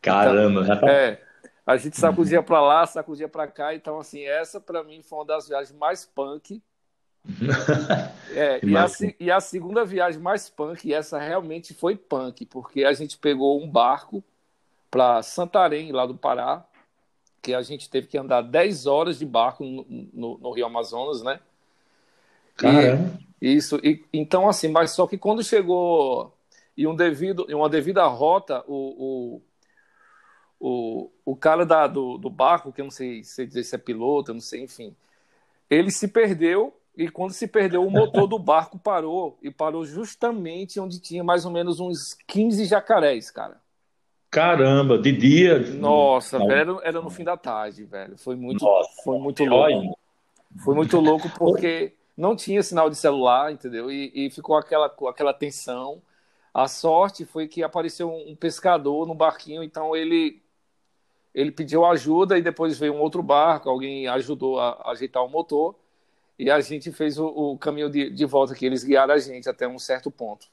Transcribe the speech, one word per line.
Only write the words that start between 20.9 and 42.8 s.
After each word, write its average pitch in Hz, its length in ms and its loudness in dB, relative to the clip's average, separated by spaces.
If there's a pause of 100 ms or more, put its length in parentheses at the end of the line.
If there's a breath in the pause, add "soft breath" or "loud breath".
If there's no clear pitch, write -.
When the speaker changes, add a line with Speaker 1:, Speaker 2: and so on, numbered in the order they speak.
Speaker 2:
né? 135 160 -6 (1200)
E - 20 -6
Speaker 1:
Caramba. 143 580 4 (220)
Speaker 2:
isso, 143 420 2
e, 151 300 0
então 156 340 2
assim, 175 200 0
mas 160 240 2
só 180 160 2
que 202 100 -8
quando 214 260 -2
chegou, 175 880 0 (460)
e 147 80 0
um 160 100 -4
devido, 170 540 0
e 147 60 -6
uma 151 140 2
devida 165 360 2
rota, 147 640 0
o, 135 760 -8 (1160)
o, 123 480 -6
o, - 20 -20 (160)
o 135 100 -4
cara 160 300 2
da, 156 220 4
do, 127 300 -6
do 131 120 -10
barco, 135 420 0
que 143 100 -12
eu 139 40 -8
não 135 60 -16
sei, 120 320 -12
sei 127 240 -12
dizer 123 160 -8
se - 120 -10
é - 40 -10
piloto, 127 520 -4
eu 113 40 -10
não 117 60 -14
sei, 123 220 -14
enfim, 113 320 -20 (760)
ele 170 200 4
se 202 180 -4
perdeu, 196 680 2 (220)
e 165 100 -2
quando 185 240 -8
se 214 160 -8
perdeu, 185 380 2
o 190 40 -2
motor 208 380 4
do 214 100 -2
barco 160 400 2
parou, 170 640 -4
e 143 80 -12
parou 156 360 -4
justamente 190 960 -6
onde 180 180 -10
tinha 175 240 -10
mais 175 220 2
ou 180 60 -6
menos 170 280 -2
uns 175 340 -8 (140)
quinze 214 380 0
jacarés, 165 640 2